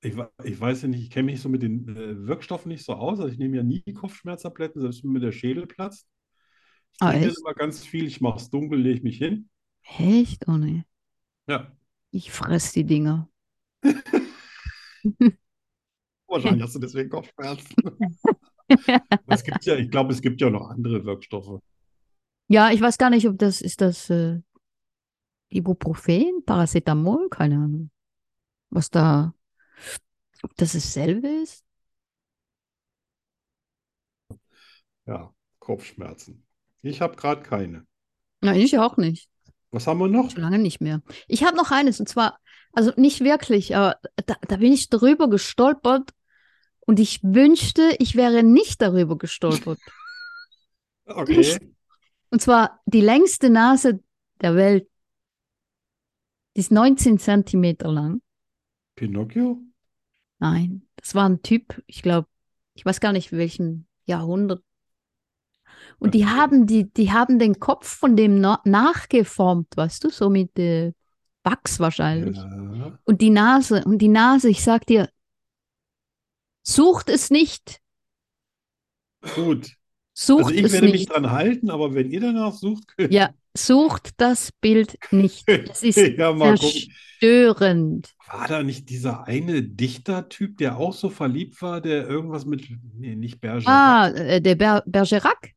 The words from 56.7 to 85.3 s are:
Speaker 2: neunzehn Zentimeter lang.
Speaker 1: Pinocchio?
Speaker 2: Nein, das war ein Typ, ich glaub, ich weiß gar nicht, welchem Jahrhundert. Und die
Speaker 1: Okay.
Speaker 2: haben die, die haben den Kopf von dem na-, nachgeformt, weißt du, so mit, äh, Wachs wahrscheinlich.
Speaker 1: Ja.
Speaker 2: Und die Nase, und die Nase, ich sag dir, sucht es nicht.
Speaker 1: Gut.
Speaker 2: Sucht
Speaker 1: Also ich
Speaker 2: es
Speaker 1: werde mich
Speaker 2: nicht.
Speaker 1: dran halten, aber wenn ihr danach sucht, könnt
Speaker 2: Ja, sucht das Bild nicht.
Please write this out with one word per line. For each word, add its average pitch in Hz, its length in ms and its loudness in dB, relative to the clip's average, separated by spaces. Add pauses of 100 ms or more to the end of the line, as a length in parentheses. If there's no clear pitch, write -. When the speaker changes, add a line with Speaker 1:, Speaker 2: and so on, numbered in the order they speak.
Speaker 2:
neunzehn 233 480 4
Zentimeter 180 720 0
lang. 156 300 -4 (760)
Speaker 1:
Pinocchio? 117 640 -4 (800)
Speaker 2:
Nein, 170 560 -4
das - 180 -18
war 196 140 2
ein 185 140 0
Typ, - 460 -4
ich - 160 -20
glaub, 170 220 0 (480)
ich - 120 -14
weiß 185 160 -4
gar 214 100 0
nicht, 190 220 -6
welchem 165 520 -6 (200)
Jahrhundert. 180 580 -4 (1400)
Und 220 140 0
die 214 100 4
Speaker 1:
Okay. 208 140 2
Speaker 2:
haben 277 300 4
die, 214 260 2
die 202 180 2
haben 247 260 2
den 220 220 2
Kopf - 300 -4
von 254 260 2
dem 208 240 4
na-, 196 240 2
nachgeformt, 202 1120 0
weißt 165 300 -4
du, 311 40 0
so 202 200 -2
mit, 190 280 0
äh, 170 360 -2 (500)
Wachs - 380 -4
wahrscheinlich. 165 560 -2
Speaker 1:
Ja. 110 680 -12
Speaker 2:
Und 202 160 2
die 220 100 6
Nase, 220 540 4
und 208 140 2
die 208 100 4
Nase, 240 420 6
ich 196 140 2
sag 226 220 2
dir, 220 240 4 (1500)
sucht - 460 4
es - 200 -2
nicht. - 520 0 (1500)
Speaker 1:
Gut. 160 360 -4 (420)
Speaker 2:
Sucht 269 320 4
Speaker 1:
Also 127 80 0
ich 208 120 2
Speaker 2:
es 214 80 2
Speaker 1:
werde 185 140 4
mich 196 60 6
Speaker 2:
nicht. 185 180 -2
Speaker 1:
dran 143 200 -2
halten, 208 380 -2
aber 151 260 -4
wenn 131 160 -2
ihr 175 100 -6
danach 226 320 -4
sucht, 214 420 -8
könnt 180 180 -2
Speaker 2:
Ja, 196 180 2 (260)
sucht - 600 2
das 240 340 0
Bild 220 460 0 (140)
nicht. 196 360 2